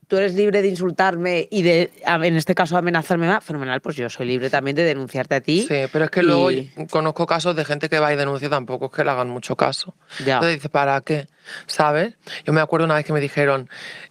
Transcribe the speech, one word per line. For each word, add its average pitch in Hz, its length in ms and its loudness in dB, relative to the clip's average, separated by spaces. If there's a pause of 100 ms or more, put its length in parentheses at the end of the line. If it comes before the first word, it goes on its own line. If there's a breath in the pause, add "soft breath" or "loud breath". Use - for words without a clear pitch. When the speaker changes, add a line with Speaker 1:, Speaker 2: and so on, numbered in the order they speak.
Speaker 1:
tú 190 100 0
eres 190 180 0
libre 202 260 4
de 190 60 2
insultarme 180 840 0
y 196 140 2
de, 170 280 4 (140)
a-, 165 200 2
en 170 120 4
este 165 180 0
caso 175 220 2
amenazarme, 170 500 0
ah, 208 140 2
fenomenal, 135 400 -6
pues 156 140 -8
yo 120 140 -4
soy 127 180 -6
libre 127 240 -2
también 139 240 -2
de 165 80 2
denunciarte 135 520 -2
a 135 60 0
ti. 180 260 2
Speaker 2:
Sí, 151 80 -2 (160)
pero 156 140 0
es 151 60 -4
que 180 100 0
Speaker 1:
Y 175 40 4
Speaker 2:
luego 175 260 4
yo 131 100 0 (300)
conozco 156 340 0
casos 170 300 0
de 151 100 -2
gente 147 240 -4
que 160 100 2
va 147 140 4
y 143 40 0
denuncia, 139 320 -2
tampoco 131 360 -2
es 131 60 -10
que 151 120 -2
le 143 60 2
hagan 127 200 0
mucho 123 280 -6
caso. 135 380 -2 (240 loud breath)
Speaker 1:
Ya. 135 160 0
Speaker 2:
Entonces 160 220 2
dices, 143 140 -10
"¿Para 139 300 2
qué?". 151 260 -4 (400 loud breath)
¿Sabes? 156 480 0 (300 loud breath)
Yo 151 80 2
me 156 80 4
acuerdo 160 240 2
una 156 100 2
vez 151 100 0
que 160 60 -6
me 151 80 2
dijeron, 139 500 0 (420 loud breath)